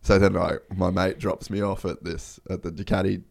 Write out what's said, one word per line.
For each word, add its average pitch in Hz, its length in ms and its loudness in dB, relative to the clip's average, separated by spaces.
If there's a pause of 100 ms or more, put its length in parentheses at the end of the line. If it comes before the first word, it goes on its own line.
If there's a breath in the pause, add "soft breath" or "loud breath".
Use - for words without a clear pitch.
so 101 140 6
then, 98 160 6
like, 87 300 0 (120)
my 90 140 2
mate 92 300 0
drops - 320 -4
me 104 100 -2
off 98 240 -4
at 85 180 -6
this, - 360 -10 (100)
at 90 140 -6
the 85 80 -6
Ducati 95 580 -2